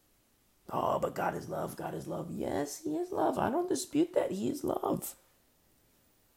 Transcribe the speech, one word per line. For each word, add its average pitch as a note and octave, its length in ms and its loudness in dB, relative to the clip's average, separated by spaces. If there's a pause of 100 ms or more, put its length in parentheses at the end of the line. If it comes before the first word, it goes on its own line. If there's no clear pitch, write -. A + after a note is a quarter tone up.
(720)
"Oh, - 280 2
but - 160 0
God - 200 0
is - 140 -6
love, - 300 -4
God - 160 -4
is - 120 -6
love." - 240 -6
Yes, - 540 -2
he D4+ 100 0
is F4 160 -2
love. D#4+ 280 2
I - 100 4
don't F4+ 220 2
dispute D#4 420 2
that. - 200 4
He G3 180 0
is - 120 -4
love. - 520 0 (1200)